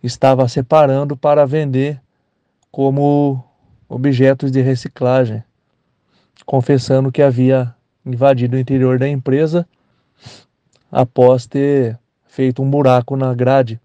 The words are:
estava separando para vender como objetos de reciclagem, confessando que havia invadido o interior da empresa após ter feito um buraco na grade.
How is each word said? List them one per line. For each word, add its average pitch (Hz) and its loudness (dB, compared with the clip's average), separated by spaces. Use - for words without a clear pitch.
estava 131 0
separando 143 0
para 147 2
vender 139 -4
como 139 0
objetos 135 0
de 131 0
reciclagem, 127 -2
confessando 135 0
que 147 0
havia 127 0
invadido 127 0
o - -2
interior 127 0
da 131 -2
empresa 147 -2
após 127 2
ter 139 -2
feito 131 -4
um 135 -2
buraco 135 2
na 131 -4
grade. 123 0